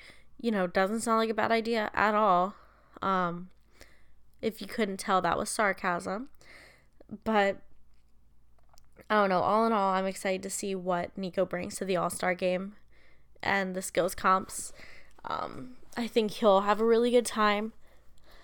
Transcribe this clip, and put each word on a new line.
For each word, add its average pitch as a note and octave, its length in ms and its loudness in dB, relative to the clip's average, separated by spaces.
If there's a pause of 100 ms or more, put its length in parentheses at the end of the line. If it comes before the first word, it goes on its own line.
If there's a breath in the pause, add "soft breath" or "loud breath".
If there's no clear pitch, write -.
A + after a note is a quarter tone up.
(400 loud breath)
you A#3 120 0
know, F#3 160 0
doesn't G3 340 0
sound A3+ 180 0
like A3+ 100 0
a A3 40 -4
bad A3 180 0
idea A3+ 420 0
at G#3+ 220 2
all. G3 400 4 (460 soft breath)
Um, F3+ 480 -2 (920 soft breath)
if A3 200 -4
you - 60 -10
couldn't G3 300 -4
tell, F#3 240 0
that E3+ 160 0
was G#3+ 120 -4
sarcasm. F#3+ 800 -4 (920 loud breath)
But G3+ 380 2 (1500)
I G#3+ 60 4
don't G3+ 140 6
know. F3+ 120 4
All A3 240 4
in A3+ 80 2
all, G3 200 2
I'm F#3+ 120 2
excited F#3+ 380 -2
to G3 60 -8
see G3 260 -4
what F3+ 420 -4
Nico F#3+ 280 -2
brings F3+ 320 -6
to G3 80 -4
the F#3+ 100 0
All-Star F3 380 -2
game F#3 420 -2 (640 soft breath)
and F#3+ 320 -2
the F#3 80 -6
skills - 320 0
comps. - 600 0 (500 loud breath)
Um, - 540 -8 (180)
I A#3+ 120 -4
think G#3+ 240 2
he'll G3 300 6
have G#3 200 2
a A3+ 40 2
really A#3 260 4
good A#3+ 140 4
time. G#3+ 480 0 (720 loud breath)